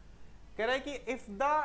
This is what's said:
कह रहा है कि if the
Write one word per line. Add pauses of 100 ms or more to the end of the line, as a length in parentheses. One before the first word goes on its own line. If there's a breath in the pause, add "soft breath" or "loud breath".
(580 loud breath)
कह
रहा
है
कि (160)
if (120)
the (120)